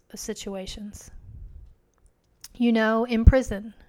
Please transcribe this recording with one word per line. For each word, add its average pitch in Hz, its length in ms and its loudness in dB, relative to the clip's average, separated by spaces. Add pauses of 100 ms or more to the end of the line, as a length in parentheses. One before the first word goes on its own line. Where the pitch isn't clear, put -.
(120)
of 220 80 -12
situations. 202 880 -10 (1400)
You 240 180 2
know, 226 340 4
in 226 200 0
prison, 220 480 4 (160)